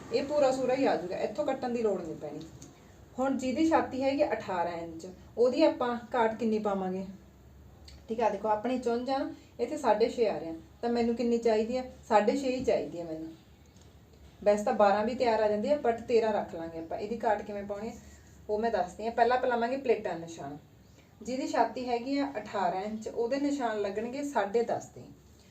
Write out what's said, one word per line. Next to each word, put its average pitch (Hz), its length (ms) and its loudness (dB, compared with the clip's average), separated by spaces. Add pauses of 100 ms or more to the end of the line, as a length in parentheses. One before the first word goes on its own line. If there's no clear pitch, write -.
(140)
ਇਹ 277 100 2
ਪੂਰਾ 277 280 4
ਸੂਰਾ 254 240 0
ਹੀ 269 100 2
ਆ 185 100 4
ਜਾਊਗਾ, - 220 -6
ਇੱਥੋਂ - 280 -2
ਕੱਟਣ 254 240 -2
ਦੀ 240 120 -2
ਲੋੜ 190 200 0
ਨਹੀਂ 160 140 -8
ਪੈਣੀ। 147 240 -10 (800)
ਹੁਣ 262 180 2
ਜਿਹਦੀ 285 320 2
ਛਾਤੀ 262 340 2
ਹੈਗੀ 277 200 4
ਅਠਾਰਾਂ 175 540 -2
ਇੰਚ, 165 300 -10 (300)
ਉਹਦੀ 254 260 4
ਆਪਾਂ 247 340 2 (140)
ਕਾਟ 220 240 2
ਕਿੰਨੀ 214 240 0
ਪਾਵਾਂਗੇ, 190 460 -2 (1040)
ਠੀਕ 226 120 -2
ਆ। 214 80 4
ਦੇਖੋ, 208 180 -4
ਆਪਣੀ 233 320 0
ਚੁੰਝ 240 300 -2
ਆ 269 80 2
ਨਾ, 302 120 -2 (300)
ਇੱਥੇ 262 180 -2
ਸਾਢੇ 226 320 4
ਛੇ 233 200 2
ਆ 156 100 -2
ਰਿਹਾ, 165 140 -8 (280)
ਤਾਂ 240 80 0
ਮੈਨੂੰ 233 260 2
ਕਿੰਨੀ 233 220 2
ਚਾਹੀਦੀ 226 400 2
ਆ? 254 60 -2 (260)
ਸਾਢੇ 220 280 6
ਛੇ 262 180 0
ਹੀ 262 80 -2
ਚਾਹੀਦੀ 165 360 0
ਆ 170 40 -6
ਮੈਨੂੰ। 160 300 -8 (1120)
ਵੈਸੇ 208 200 4
ਤਾਂ 262 100 2
ਬਾਰਾਂ 208 320 4
ਵੀ 247 100 -2
ਤਿਆਰ 220 260 2
ਆ 214 60 4
ਜਾਂਦੀ 208 240 0
ਆ, 294 60 4
but 233 300 0
ਤੇਰਾਂ 220 260 2
ਰੱਖ 190 220 -4
ਲਾਂਗੇ 165 240 -8
ਆਪਾਂ। - 180 -8
ਇਹਦੀ 214 200 -6
ਕਾਟ 208 240 0
ਕਿਵੇਂ 202 220 -8
ਪਾਉਣੀ 202 240 -8
ਆ, - 40 -8 (580)
ਉਹ 208 100 0
ਮੈਂ 226 120 0
ਦੱਸਦੀ 214 360 -2
ਆ। 233 40 -2
ਪਹਿਲਾਂ 240 260 4
ਆਪਾਂ 254 120 0
ਲਾਵਾਂਗੇ 240 280 0
ਪਲੇਟਾਂ 202 420 0
ਨਿਸ਼ਾਨ। 147 380 -10 (640)
ਜਿਹਦੀ 262 260 -4
ਛਾਤੀ 247 420 0
ਹੈਗੀ 247 280 0
ਆ 277 200 -2
ਅਠਾਰਾਂ 190 440 -2
ਇੰਚ, 214 260 -6
ਉਹਦੇ 233 320 -2
ਨਿਸ਼ਾਨ 262 420 0
ਲੱਗਣਗੇ 226 420 -4
ਸਾਢੇ 233 400 0
ਦਸ 151 220 -2
ਦੇ। - 160 -20 (500)